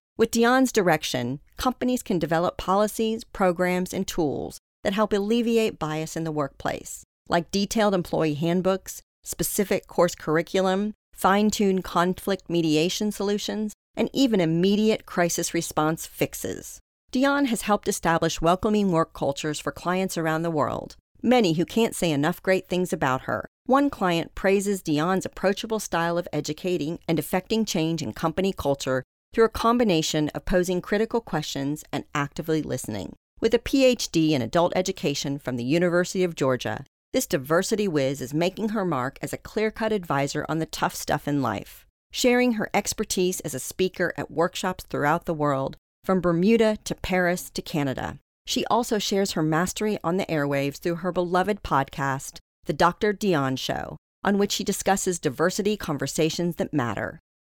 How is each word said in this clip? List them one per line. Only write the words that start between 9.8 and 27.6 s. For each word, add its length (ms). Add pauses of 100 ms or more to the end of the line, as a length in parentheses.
course 280
curriculum, 800 (180)
fine-tuned 720
conflict 640
mediation 640
solutions, 640 (200)
and 200
even 260
immediate 640
crisis 480
response 540
fixes. 720 (320)
Dionne 360
has 140
helped 240
establish 540
welcoming 500
work 220
cultures 480
for 120
clients 440
around 240
the 100
world, 460 (260)
many 320
who 120
can't 280
say 160
enough 320
great 260
things 260
about 280
her. 240 (200)
One 220
client 460
praises 480
Dionne's 420
approachable 560
style 380
of 160
educating 640 (100)
and 100
effecting 460